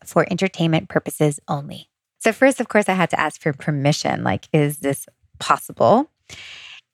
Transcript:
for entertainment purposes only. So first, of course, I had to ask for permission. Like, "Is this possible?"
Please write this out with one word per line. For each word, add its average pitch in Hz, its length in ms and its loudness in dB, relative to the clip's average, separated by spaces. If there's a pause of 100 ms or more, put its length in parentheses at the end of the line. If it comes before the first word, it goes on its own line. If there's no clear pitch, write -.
for - 260 2
entertainment 165 580 -2
purposes 151 600 -2
only. 143 400 -8 (300)
So 226 140 0
first, 262 280 2
of 233 80 -4
course, 208 200 2
I 190 60 2
had 180 160 0
to - 100 -2
ask 151 200 -4
for 156 120 -2
permission. 143 720 -2
Like, 117 300 -4
"Is 147 260 2
this - 280 -4 (320)
possible?" - 720 2 (840)